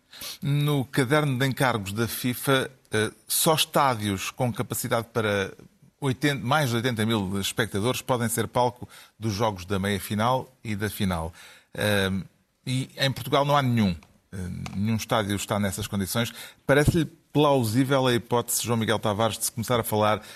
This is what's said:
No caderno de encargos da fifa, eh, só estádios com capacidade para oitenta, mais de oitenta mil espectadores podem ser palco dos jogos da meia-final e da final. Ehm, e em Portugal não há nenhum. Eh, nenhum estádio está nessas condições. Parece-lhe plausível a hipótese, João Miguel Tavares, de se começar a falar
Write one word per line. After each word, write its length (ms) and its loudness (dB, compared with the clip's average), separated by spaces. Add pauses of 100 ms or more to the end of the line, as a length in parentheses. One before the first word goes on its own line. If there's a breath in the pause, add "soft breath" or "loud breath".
(420 loud breath)
No 420 0
caderno 540 2
de 80 2
encargos 460 0
da 140 0
fifa, 640 0 (200)
eh, 200 0 (160)
só 280 2
estádios 760 0
com 220 -2
capacidade 600 -4
para 400 0 (500)
oitenta, 420 0
mais 260 2
de 60 0
oitenta 280 0
mil 360 0
espectadores 600 -2
podem 260 -2
ser 200 -2
palco 400 -2 (300 loud breath)
dos 140 -4
jogos 320 -2
da 140 -2
meia-final 720 -2 (140)
e 100 -4
da 140 -4
final. 440 -4 (420 loud breath)
Ehm, 480 0 (440)
e 320 -4
em 140 0
Portugal 320 0
não 120 2
há 60 4
nenhum. 320 2 (380)
Eh, 40 -12 (400)
nenhum 200 0
estádio 400 -2
está 220 -2
nessas 280 -2
condições. 460 -4 (340 loud breath)
Parece-lhe 400 4 (260)
plausível 760 4
a 80 4
hipótese, 480 0
João 160 -2
Miguel 200 2
Tavares, 400 0
de 80 -4
se 60 -4
começar 280 0
a 40 -2
falar 380 2 (140 loud breath)